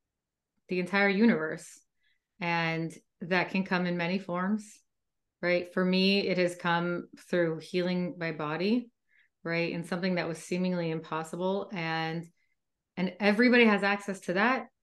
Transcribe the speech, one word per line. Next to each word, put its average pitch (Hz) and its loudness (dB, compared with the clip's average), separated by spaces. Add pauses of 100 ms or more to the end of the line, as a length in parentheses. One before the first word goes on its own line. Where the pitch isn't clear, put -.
(680)
the 180 -2
entire 196 2
universe. 170 0 (600)
And 165 -2 (280)
that 175 0
can 190 0
come 180 0
in 175 -2
many 175 -2
forms, 190 -4 (640)
right? 175 0
For 185 2
me, 190 4
it 180 0
has 175 2
come 175 -2 (200)
through 165 0
healing 180 -2
my 165 -4
body, 170 -2 (520)
right? 170 -2
And 170 -6
something 180 -2
that 165 -2
was 165 -6
seemingly 180 -2
impossible. 170 -4
And, 160 -4 (680)
and 180 -2
everybody 233 6
has 208 6
access 202 -2
to 175 -4
that. 233 0 (140)